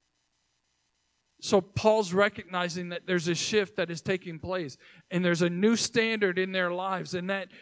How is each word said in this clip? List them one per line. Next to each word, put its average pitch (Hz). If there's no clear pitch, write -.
So 202
Paul's 214
recognizing 180
that 175
there's 175
a 175
shift 202
that 170
is 165
taking 185
place, 170
and 180
there's 175
a 175
new 202
standard 220
in 190
their 180
lives, 180
and 180
that 190